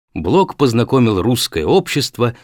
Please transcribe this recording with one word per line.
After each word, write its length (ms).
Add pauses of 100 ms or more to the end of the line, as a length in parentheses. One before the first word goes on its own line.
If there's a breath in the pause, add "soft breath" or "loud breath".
(140)
Блок 420
познакомил 640
русское 440
общество 800